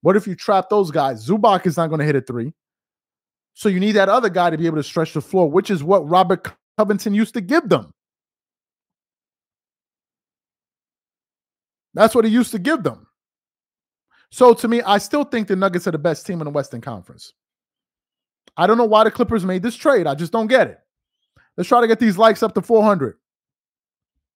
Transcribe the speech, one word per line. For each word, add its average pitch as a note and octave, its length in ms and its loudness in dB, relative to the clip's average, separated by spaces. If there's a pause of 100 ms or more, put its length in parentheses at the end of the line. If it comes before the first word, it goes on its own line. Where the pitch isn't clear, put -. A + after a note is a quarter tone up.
What F#3 160 4
if G#3 100 -2
you F3+ 80 -6
trap F#3+ 340 -2
those G3 220 0
guys? C3 340 -2
Zubac G3+ 420 0
is D#3+ 100 -4
not E3 120 -2
gonna D3+ 140 -4
hit D3+ 120 0
a C3 60 0
three. A#2+ 320 -10 (1000)
So - 160 -2
you F#3 100 -2
need G#3 140 0
that G3 160 2
other A3+ 200 2
guy F3 200 0
to D#3+ 80 -4
be E3 80 -2
able E3 120 -2
to D3 60 -4
stretch D#3+ 300 -4
the D3+ 80 -6
floor, C#3+ 280 0
which F#3+ 200 -2
is E3+ 140 -4
what E3 260 0
Robert F3+ 380 2 (300)
Covington G#3 360 -2
used G#3+ 220 -2
to A#3 60 -6
give B3+ 280 -2
them. A#2 240 0 (4000)
That's A3 200 2
what A#3 120 4
he A3 60 2
used A#3 200 0
to G#3+ 80 -6
give C4 240 -2
them. C3 240 -8 (1200)
So B3 220 6
to A#3 140 -2
me, A#3 140 0
I G3+ 180 0
still D4 240 -2
think A3+ 240 -4
the G3 80 -2
Nuggets F#3 320 -2
are F3+ 40 -2
the D#3+ 60 -4
best D3+ 280 -4
team F3 140 -8
in D#3 60 -8
the D3 60 -10
Western C#3 300 -6
Conference. - 520 -16 (1200)
I E3+ 120 2
don't A3 100 4
know A#3+ 80 2
why G#3+ 200 4
the G#3+ 60 2
Clippers A3 340 -2
made F#3 180 -4
this A#3 120 -4
trade. B3 300 0
I C#3 100 -2
just D#3+ 160 -8
don't A3+ 160 -2
get A3+ 200 2
it. - 120 -18 (800)
Let's F3+ 100 -4
try A#3+ 140 4
to A#3 60 2
get A3+ 120 2
these G#3+ 180 0
likes A3 260 4
up G#3+ 120 -4
to F#3+ 60 0
four A3 220 2
hundred. F3 340 0 (1200)